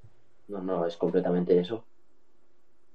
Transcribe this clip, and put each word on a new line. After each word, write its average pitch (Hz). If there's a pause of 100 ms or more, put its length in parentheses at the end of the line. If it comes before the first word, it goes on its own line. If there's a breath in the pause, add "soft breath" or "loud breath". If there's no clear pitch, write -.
(480)
No, 98
no, 90
es 85
completamente 90
eso. 110 (1080)